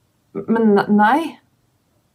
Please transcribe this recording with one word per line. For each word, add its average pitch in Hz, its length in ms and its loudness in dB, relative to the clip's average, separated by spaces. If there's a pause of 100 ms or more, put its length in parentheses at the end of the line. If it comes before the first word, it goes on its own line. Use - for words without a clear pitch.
(480)
Men 226 280 2
ne-, 202 120 0
nei, 208 300 2 (960)